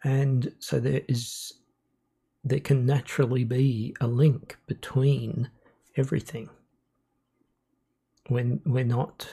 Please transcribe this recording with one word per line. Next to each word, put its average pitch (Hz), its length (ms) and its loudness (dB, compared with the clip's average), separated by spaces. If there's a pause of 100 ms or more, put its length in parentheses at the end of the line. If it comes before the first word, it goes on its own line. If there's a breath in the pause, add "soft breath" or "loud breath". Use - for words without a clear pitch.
And 135 560 2
so - 180 -2
there 131 300 0
is, - 440 -4 (920)
there 143 160 0
can 131 260 2
naturally 127 580 0
be 123 560 0
a 117 60 0
link 123 500 2 (100)
between 131 840 0 (460 soft breath)
everything. - 520 -2 (1800)
When 123 360 0
we're 127 200 0
not, - 480 -2